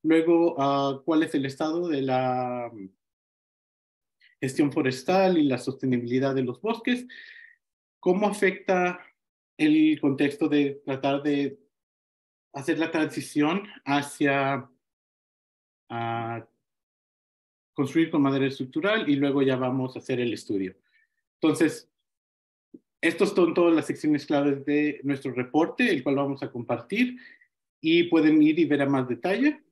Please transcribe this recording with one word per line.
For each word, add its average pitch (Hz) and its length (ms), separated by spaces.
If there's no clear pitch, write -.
Luego, 165 580
ah, 139 440
cuál 160 200
es 160 120
el 139 100
estado 160 440
de 139 140
la 127 680
gestión 139 320
forestal 175 680
y 151 60
la 135 140
sostenibilidad 131 760
de 131 100
los 123 180
bosques. 247 440
Cómo 190 260
afecta 185 720
el 156 440
contexto 143 480
de 143 360
tratar 139 380
de 143 340
hacer 143 260
la 160 140
transición 151 720
hacia, 139 840
ah, 117 560
construir 160 380
con 156 100
madera 135 260
estructural 147 640
y 143 60
luego 139 260
ya 135 140
vamos 127 400
a - 40
hacer 127 200
el 120 140
estudio. 98 420
Entonces, 156 500
estos 170 300
son 175 240
todas 170 200
las 151 120
secciones 147 400
claves 143 400
de 147 380
nuestro 135 280
reporte, 156 580
el 147 140
cual 139 120
vamos 139 280
a 135 80
compartir 123 680
y 165 240
pueden 156 380
ir 156 180
y 165 60
ver 143 160
a 139 40
más 135 220
detalle. 214 540